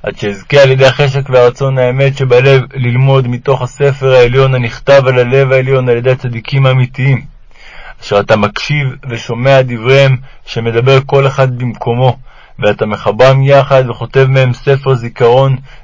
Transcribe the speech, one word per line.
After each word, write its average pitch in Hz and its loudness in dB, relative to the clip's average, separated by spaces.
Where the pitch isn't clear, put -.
עד 107 -8
שאזכה 107 0
על 135 4
ידי 131 2
החשק 135 0
והרצון 127 2
האמת 135 0
שבלב 135 2
ללמוד 131 0
מתוך 123 -4
הספר 135 -2
העליון 131 2
הנכתב 127 2
על 127 0
הלב 131 0
העליון 131 0
על 120 2
ידי 127 -2
הצדיקים 127 -4
האמיתיים, 127 0
אשר 101 0
אתה 104 2
מקשיב 107 -4
ושומע 123 0
דבריהם, 127 0
שמדבר 120 0
כל 139 0
אחד 131 -2
במקומו, 120 -4
ואתה 104 -2
מחברם 110 0
יחד 139 2
וכותב 120 -2
מהם 131 0
ספר 135 -2
זיכרון, 123 0